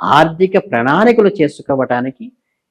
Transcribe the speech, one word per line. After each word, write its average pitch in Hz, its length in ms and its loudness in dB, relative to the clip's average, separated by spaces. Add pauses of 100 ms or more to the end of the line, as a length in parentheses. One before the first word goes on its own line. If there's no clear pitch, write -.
ఆర్థిక 165 560 2
ప్రణాళికలు 190 720 2 (100)
చేసుకోవటానికి 131 920 -4 (380)